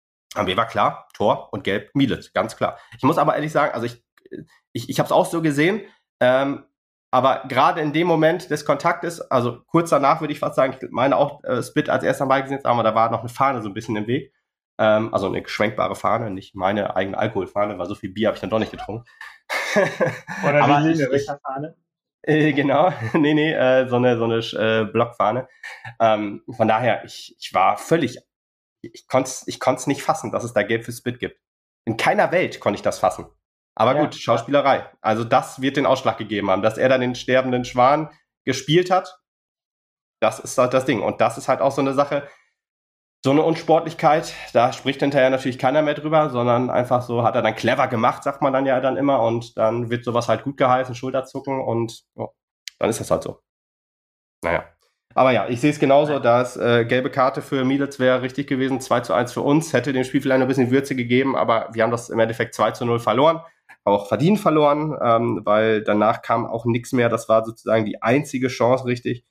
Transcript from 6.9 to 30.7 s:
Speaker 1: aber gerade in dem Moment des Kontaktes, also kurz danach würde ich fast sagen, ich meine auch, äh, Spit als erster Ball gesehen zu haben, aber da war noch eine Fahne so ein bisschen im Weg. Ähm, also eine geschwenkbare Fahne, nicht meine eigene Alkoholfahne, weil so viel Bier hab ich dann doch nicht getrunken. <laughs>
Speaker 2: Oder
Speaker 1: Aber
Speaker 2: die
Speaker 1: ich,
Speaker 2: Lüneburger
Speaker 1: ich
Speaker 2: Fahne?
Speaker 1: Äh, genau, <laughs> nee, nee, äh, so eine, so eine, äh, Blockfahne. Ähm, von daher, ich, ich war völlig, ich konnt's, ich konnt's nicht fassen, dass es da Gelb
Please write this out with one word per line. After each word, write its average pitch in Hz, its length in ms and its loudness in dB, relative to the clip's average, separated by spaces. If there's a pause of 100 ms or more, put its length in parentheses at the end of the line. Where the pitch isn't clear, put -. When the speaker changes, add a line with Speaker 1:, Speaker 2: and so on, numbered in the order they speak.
Speaker 1:
aber 131 380 2
gerade 147 320 2
in 151 140 -2
dem 165 120 2
Moment 165 440 2
des 151 160 -6
Kontaktes, 170 640 -2
also 120 360 0
kurz 165 220 2
danach 147 320 2
würde 151 140 -6
ich - 60 -12
fast 147 160 -4
sagen, 135 220 2
ich - 120 -14
meine 131 260 2
auch, - 280 0
äh, 120 180 -2
Spit - 260 -2
als - 160 0
erster - 220 0
Ball 135 160 2
gesehen 139 180 -6
zu - 80 -4
haben, 120 100 2
aber 110 120 2
da 107 40 0
war 113 160 2
noch 110 100 -2
eine 117 100 -10
Fahne 131 320 -2
so 107 60 -8
ein 98 40 -12
bisschen 110 240 -6
im 104 120 -4
Weg. 127 260 -4 (440)
Ähm, 110 360 2
also 98 120 0
eine 90 140 -4
geschwenkbare - 540 -2
Fahne, 107 360 -2
nicht 95 240 -12
meine 98 420 -2
eigene 95 200 -4
Alkoholfahne, 104 640 -4
weil 127 80 -6
so 104 80 -8
viel 95 180 -12
Bier 104 160 0
hab 95 60 0
ich - 80 -14
dann 95 80 -6
doch 110 80 0
nicht 104 140 -4
getrunken. 113 340 -12 (420)
<laughs> - 280 -4 (680)
Speaker 2:
Oder 143 180 2
Speaker 1:
Aber 143 180 4
Speaker 2:
die 156 100 2
Speaker 1:
ich, 165 80 0
Speaker 2:
Lüneburger 135 160 -2
Speaker 1:
ich 143 280 -4
Speaker 2:
Fahne? 143 340 -10 (460)
Speaker 1:
Äh, 151 300 2
genau, 143 400 2 (100)
<laughs> 113 120 -6
nee, 151 180 4
nee, 156 220 2
äh, 131 340 2
so 123 80 2
eine, 123 220 4
so 117 60 0
eine, 113 140 0
äh, 110 460 0
Blockfahne. 113 640 0 (500)
Ähm, 107 520 0
von 117 180 0
daher, 110 360 0
ich, - 340 -20
ich - 160 -10
war 95 240 2
völlig, 165 400 -2 (640)
ich - 260 -20
konnt's, - 400 -2
ich - 100 -8
konnt's - 300 -2
nicht 139 140 -2
fassen, 147 280 -4
dass 107 140 -6
es 117 80 -8
da 104 100 2
Gelb 113 220 -2